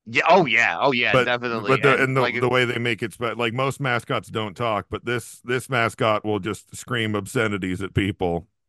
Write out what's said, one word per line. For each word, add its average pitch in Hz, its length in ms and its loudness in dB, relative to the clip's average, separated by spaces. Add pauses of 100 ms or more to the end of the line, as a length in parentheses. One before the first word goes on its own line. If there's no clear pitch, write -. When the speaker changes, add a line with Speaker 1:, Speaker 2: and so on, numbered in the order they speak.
Speaker 1:
Yeah. 139 220 0
Oh, 175 180 6
yeah. 110 340 2
Oh, 135 120 4
yeah. 120 200 2
Speaker 2:
But, 123 120 4
Speaker 1:
Definitely. 120 440 -2
Speaker 2:
but 131 140 2
the, 135 120 4
Speaker 1:
And, 117 80 2
Speaker 2:
and 131 140 0
the, 135 60 2
Speaker 1:
like, 123 180 -2
Speaker 2:
the 123 80 2
way 127 160 4
they 120 140 -2
make 117 240 -4
it, 113 100 -6
spe-, 113 240 -6
like, 117 180 -2
most 131 260 -2
mascots 120 480 -2
don't 107 280 -6
talk, 110 340 -2
but 104 140 -8
this, 117 400 -4
this 123 260 -4
mascot 113 540 2
will 107 160 0
just 98 360 -8
scream 113 380 -4
obscenities 101 680 -2
at 95 120 -8
people. 92 540 -2 (200)